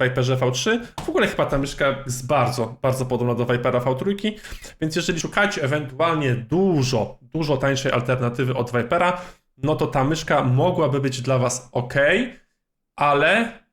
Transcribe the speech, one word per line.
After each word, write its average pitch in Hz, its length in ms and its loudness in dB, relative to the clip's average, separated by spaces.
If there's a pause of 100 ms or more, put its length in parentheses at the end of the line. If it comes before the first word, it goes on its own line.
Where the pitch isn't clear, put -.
Viperze 127 340 2
V 131 140 2
trzy. 220 300 0 (240)
W - 40 -10
ogóle 311 180 2
chyba 170 200 0
ta 143 120 0
myszka 135 460 0
jest 123 220 -6
bardzo, 123 560 0
bardzo 131 240 0
podobna 120 280 0
do 117 120 0
Vipera 120 340 0
V 127 160 0
trójki, 202 400 -2 (440)
więc 160 160 -2
jeżeli 170 240 -2
szukacie 196 420 -2
ewentualnie 143 720 0
dużo, 131 880 0
dużo 147 340 -2
tańszej 135 360 0
alternatywy 127 640 0
od 120 180 -4
Vipera, 175 480 0 (360)
no 147 200 0
to 151 100 0
ta 135 180 0
myszka 147 400 2
mogłaby 143 560 2
być 127 220 -2
dla 131 160 2
was 123 340 -2
ok, 127 220 -4 (1000)
ale 156 560 2 (200)